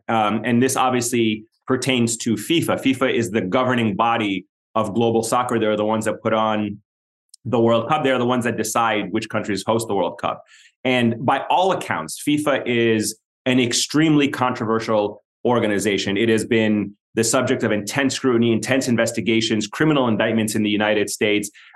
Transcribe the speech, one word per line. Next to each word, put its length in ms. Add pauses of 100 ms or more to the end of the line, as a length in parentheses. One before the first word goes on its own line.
Um, 380
and 160
this 140
obviously 680 (220)
pertains 520
to 180
fifa. 440
fifa 320
is 200
the 100
governing 540
body 500 (300)
of 180
global 300
soccer. 340
They're 180
the 80
ones 220
that 160
put 100
on 460 (640)
the 160
World 300
Cup. 140
They're 160
the 80
ones 180
that 100
decide 560
which 180
countries 360
host 220
the 80
World 260
Cup. 220 (400)
And 320 (100)
by 140 (100)
all 220
accounts, 520
fifa 440
is 520 (280)
an 120
extremely 680
controversial 960 (200)
organization. 720
It 140
has 160
been 500 (200)
the 80
subject 400
of 80
intense 420
scrutiny, 380
intense 360
investigations, 760
criminal 420
indictments 460
in 80
the 80
United 400
States. 400 (260)